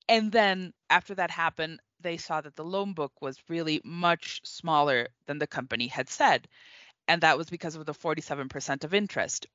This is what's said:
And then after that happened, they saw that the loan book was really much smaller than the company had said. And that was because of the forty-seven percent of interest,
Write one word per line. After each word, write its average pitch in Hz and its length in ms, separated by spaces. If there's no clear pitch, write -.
And 220 240
then 190 420
after 180 260
that 175 160
happened, 160 500
they 170 160
saw 156 240
that 151 160
the 156 80
loan 196 300
book 151 180
was 135 280
really 160 340
much 170 640
smaller 147 640
than 147 120
the 147 100
company 120 400
had 131 200
said. 180 400
And 170 140
that 151 140
was 160 120
because 165 260
of 156 100
the 151 80
forty-seven 156 540
percent 139 380
of 165 80
interest, 190 600